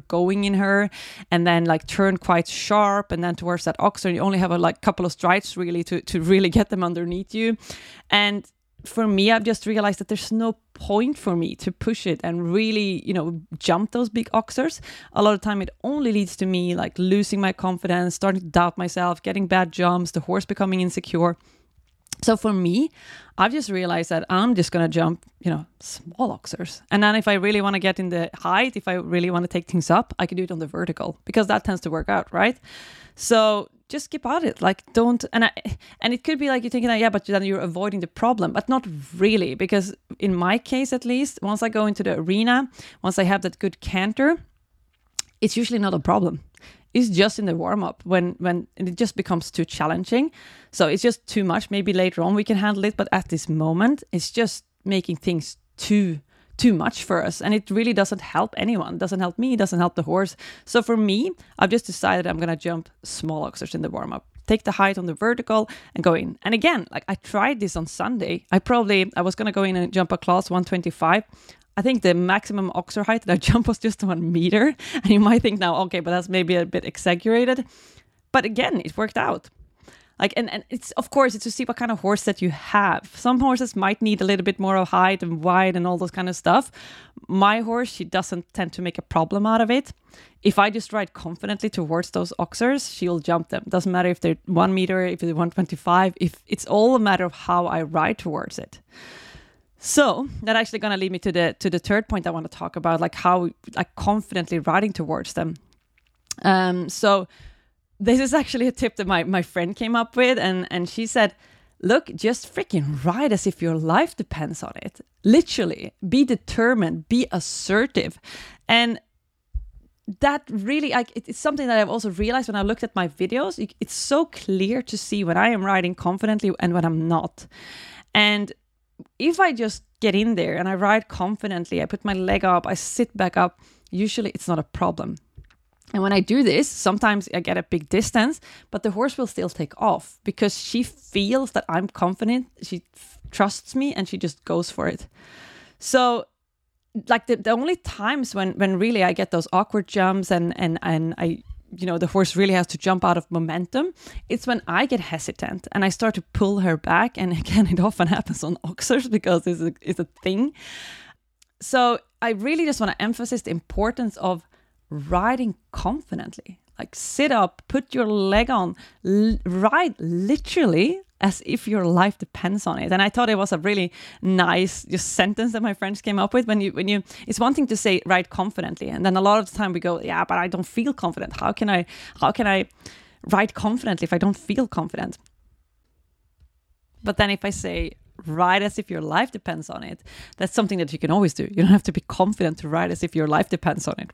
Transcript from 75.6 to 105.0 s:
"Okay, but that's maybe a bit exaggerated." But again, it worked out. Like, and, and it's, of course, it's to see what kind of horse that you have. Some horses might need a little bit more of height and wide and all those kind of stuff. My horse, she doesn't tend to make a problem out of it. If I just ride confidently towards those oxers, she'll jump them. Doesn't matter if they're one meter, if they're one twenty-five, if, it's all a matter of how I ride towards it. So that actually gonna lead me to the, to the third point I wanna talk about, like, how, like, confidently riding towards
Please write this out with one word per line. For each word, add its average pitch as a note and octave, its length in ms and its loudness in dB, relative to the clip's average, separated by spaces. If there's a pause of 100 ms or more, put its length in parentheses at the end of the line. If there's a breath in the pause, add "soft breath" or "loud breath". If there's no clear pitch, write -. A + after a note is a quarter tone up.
"Okay, F3+ 160 -2
but E3+ 120 -2
that's F3+ 180 0
maybe F3+ 260 2
a E3+ 100 2
bit F3+ 200 -4
exaggerated." A#3 800 0 (640 soft breath)
But B3+ 140 4
again, A3+ 400 0
it D#3 120 -8
worked G#3+ 200 -4
out. - 320 -4 (680 soft breath)
Like, - 200 0
and, A#3 120 0
and - 200 -8
it's, - 220 -10
of - 180 -6
course, C4 260 2
it's G#3 80 -12
to A3+ 80 -6
see B3 140 -6
what A#3+ 100 -4
kind A#3 160 -4
of G#3+ 80 -2
horse G3+ 240 0
that - 180 -2
you F3+ 80 2
have. F#3 640 0
Some B3 280 2
horses B3+ 340 0
might G3 260 0
need G#3+ 200 2
a - 20 0
little F#3+ 220 2
bit G3 140 -2
more F#3+ 180 2
of F#3 120 2
height F#3 320 4
and E3 220 -4
wide F3+ 320 4
and F3 100 0
all F3+ 120 0
those F3 140 -4
kind F3+ 180 -4
of F3 80 -6
stuff. G3+ 340 2 (560 loud breath)
My G3+ 320 4
horse, A#3 320 -2
she F#3 140 -10
doesn't F3 480 -4
tend F3 200 -4
to - 80 -10
make F3+ 160 -6
a - 40 -8
problem F#3+ 440 0
out A3+ 140 4
of A3+ 100 2
it. C4 220 0 (500 soft breath)
If - 160 4
I G#3 120 6
just G#3+ 240 -6
ride G#3 180 -4
confidently G3 580 -6
towards E3 420 -2
those F3 280 -4
oxers, B3 540 0
she'll F3 260 -2
jump E3+ 300 0
them. - 180 -4
Doesn't F#3 240 0
matter F3+ 160 2
if F3+ 140 -2
they're E3 240 0
one F#3 280 2
meter, F#3 320 0
if F3+ 140 -4
they're E3+ 160 -2
one E3+ 140 0
twenty-five, F3+ 640 2
if, F3 200 -2 (120)
it's - 180 -6
all A3+ 300 4
a B3 40 4
matter F#3+ 260 2
of E3+ 80 -6
how F3 320 0
I E3+ 160 -2
ride D#3+ 360 0
towards - 400 -8
it. - 220 -16 (1000 loud breath)
So C#4 500 2 (140)
that A3 120 0
actually A3 240 -2
gonna G#3 180 -2
lead F#3+ 140 -2
me F3+ 80 -6
to F#3+ 140 -2
the, E3+ 260 2
to G3 100 -2
the E3+ 100 0
third G#3 280 0
point G3 180 -4
I F3 40 -2
wanna D#3+ 180 -6
talk - 300 -12
about, E3 240 0
like, E3+ 140 -2
how, F3+ 340 2 (260)
like, - 200 -4
confidently F#3+ 640 -2
riding F#3+ 340 0
towards - 400 -6